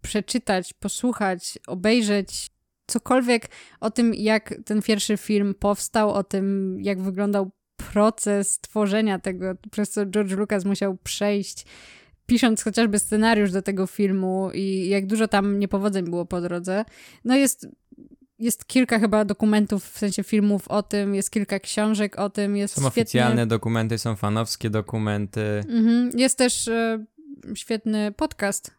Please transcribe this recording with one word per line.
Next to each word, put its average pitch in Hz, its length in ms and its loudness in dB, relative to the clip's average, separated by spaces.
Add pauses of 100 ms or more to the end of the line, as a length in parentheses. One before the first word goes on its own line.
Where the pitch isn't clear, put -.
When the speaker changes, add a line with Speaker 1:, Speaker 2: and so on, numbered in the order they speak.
Speaker 1:
przeczytać, 202 680 -2
posłuchać, 196 920 -4
obejrzeć 208 840 0 (360)
cokolwiek 247 600 2 (320)
o 220 100 -2
tym, 233 240 2
jak 214 400 0 (100)
ten 208 180 0
pierwszy 208 340 0
film 202 380 0
powstał, 208 560 0
o 202 140 0
tym, 190 560 -2
jak 190 220 -2
wyglądał 196 480 0 (420)
proces 208 680 2
tworzenia 208 580 0
tego, 185 360 -4 (160)
przez 208 200 -2
co 202 160 -2
George 196 260 0
Lucas 202 320 0
musiał 196 320 0
przejść, - 680 -4 (640)
pisząc 226 360 4
chociażby 214 360 0
scenariusz 214 540 2
do 190 100 0
tego 190 240 -2
filmu 190 680 0
i 190 340 -2
jak 196 180 2
dużo 214 220 0
tam 202 300 2
niepowodzeń 196 460 0
było 175 220 -4
po 175 140 -4
drodze. 175 440 -2 (400)
No 254 120 4
jest, - 320 0 (720)
jest 233 280 -2
kilka 247 320 2
chyba 214 260 4
dokumentów, 214 680 2
w - 60 -16
sensie 202 240 -2
filmów 202 460 2
o 208 140 0
tym, 202 320 -2
jest 196 160 -2
kilka 202 280 -2
książek 214 600 -2
o 202 120 -2
tym, 202 260 -2
jest 143 180 -2
Speaker 2:
Są - 60 -2
Speaker 1:
świetny 127 220 2
Speaker 2:
oficjalne 120 440 2
dokumenty, 113 520 0
są 110 180 -2
fanowskie 107 540 -2
dokumenty. 104 720 -2 (280)
Speaker 1:
Mhm. 233 500 2
Jest 262 200 2
też, 247 300 0
e, 226 360 -2 (500)
świetny 214 580 -4
podcast - 680 -6